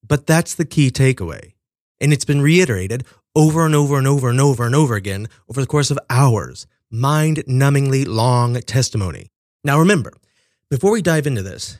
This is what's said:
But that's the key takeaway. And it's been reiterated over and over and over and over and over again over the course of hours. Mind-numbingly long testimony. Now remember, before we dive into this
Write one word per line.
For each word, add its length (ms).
But 220
that's 280
the 100
key 260
takeaway. 600
And 100
it's 140
been 160
reiterated 640
over 320
and 80
over 240
and 120
over 200
and 120
over 240
and 100
over 200
again 340
over 120
the 60
course 220
of 80
hours. 580
Mind-numbingly 1120
long 500
testimony. 760
Now 160
remember, 320
before 220
we 100
dive 240
into 180
this 360